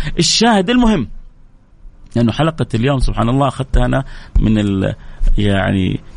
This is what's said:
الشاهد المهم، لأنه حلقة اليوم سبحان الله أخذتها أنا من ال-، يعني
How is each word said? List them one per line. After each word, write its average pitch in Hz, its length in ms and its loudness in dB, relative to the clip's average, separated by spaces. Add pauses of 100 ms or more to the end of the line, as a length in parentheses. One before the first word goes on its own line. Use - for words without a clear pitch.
(200)
الشاهد 202 500 2
المهم، 220 380 2 (1080)
لأنه 120 160 2
حلقة 156 340 -2 (100)
اليوم 131 240 0
سبحان 113 300 0
الله 139 180 2
أخذتها 123 380 0
أنا 131 180 0 (360)
من 107 200 4
ال-، 101 360 0 (420)
يعني 98 640 0 (180)